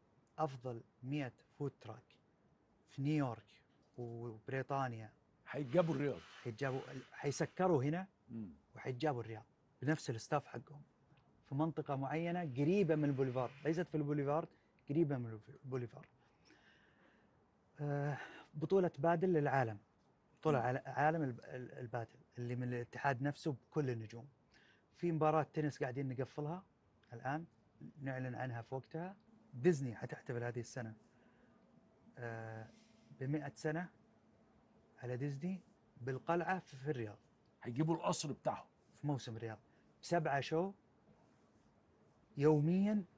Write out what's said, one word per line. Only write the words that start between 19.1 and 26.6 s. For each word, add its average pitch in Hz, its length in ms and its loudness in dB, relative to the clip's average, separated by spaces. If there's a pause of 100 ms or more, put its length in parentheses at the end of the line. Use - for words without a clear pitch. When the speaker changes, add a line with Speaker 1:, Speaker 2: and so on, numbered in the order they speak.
Speaker 1:
للعالم، 131 460 4 (600)
بطولة 147 180 4
Speaker 2:
مم. 117 60 2
Speaker 1:
عال-، 127 220 0
عالم 151 360 2
الب-، 123 220 -2
ال-، 127 340 -10
البادل 120 400 -6 (200)
اللي 120 180 -4
من 123 120 -2
الاتحاد 123 540 -2
نفسه 143 300 0
بكل 131 380 -2
النجوم. 117 380 -6 (680)
في 175 160 0
مباراة 156 420 4
تنس 151 240 0
قاعدين 131 300 -2
نقفلها 147 560 -4 (480)